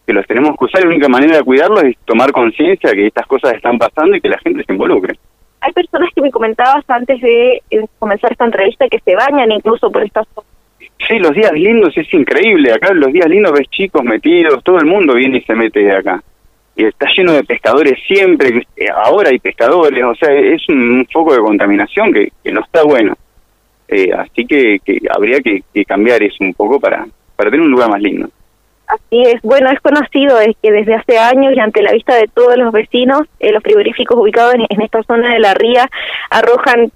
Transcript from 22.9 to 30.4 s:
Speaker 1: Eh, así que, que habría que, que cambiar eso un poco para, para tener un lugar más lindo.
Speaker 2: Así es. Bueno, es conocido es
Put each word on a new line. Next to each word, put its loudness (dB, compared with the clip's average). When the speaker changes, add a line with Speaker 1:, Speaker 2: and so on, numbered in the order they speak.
Speaker 1:
Eh, 0
así -6
que, 0
que -2
habría 0
que, -4
que -2
cambiar 0
eso -2
un -4
poco -2
para, -4
para -2
tener 0
un 2
lugar 2
más -2
lindo. -4
Speaker 2:
Así -2
es. 2
Bueno, 2
es -2
conocido 0
es 2